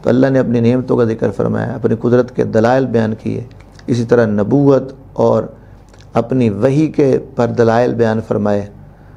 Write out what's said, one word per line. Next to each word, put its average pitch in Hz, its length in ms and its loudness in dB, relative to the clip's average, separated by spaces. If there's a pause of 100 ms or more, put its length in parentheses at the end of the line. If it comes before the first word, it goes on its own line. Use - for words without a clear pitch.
तो 120 60 2
अल्लाह 131 200 2
ने 135 80 0
अपनी 120 220 0
नेमतों 127 360 0
का 120 100 2
जिक्र 113 240 -2
फरमाया, 110 440 -4
अपनी 113 220 -2
कुदरत 120 340 0
के 123 160 -2
दलाइल 117 420 2
बयान 113 260 -2
किए, 110 320 -8 (420)
इसी 117 180 -2
तरह 117 220 2
नबूवत 127 680 0 (220)
और 117 360 0 (640)
अपनी 120 340 0
वही 135 400 0
के 139 280 2
पर - 340 -2
दलाइल 117 420 2
बयान 113 280 0
फरमाए, 104 460 -4 (480)